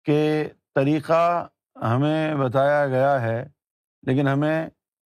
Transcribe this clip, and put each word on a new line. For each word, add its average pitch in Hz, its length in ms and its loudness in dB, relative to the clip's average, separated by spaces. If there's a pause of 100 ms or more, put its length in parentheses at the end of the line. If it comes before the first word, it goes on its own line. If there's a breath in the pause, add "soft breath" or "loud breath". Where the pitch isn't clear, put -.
کہ 151 460 0 (260)
طریقہ 160 720 0 (340)
ہمیں 151 540 0
بتایا 139 520 0
گیا 131 340 2
ہے، 117 280 -4 (520)
لیکن 139 260 0
ہمیں 151 420 -2 (360)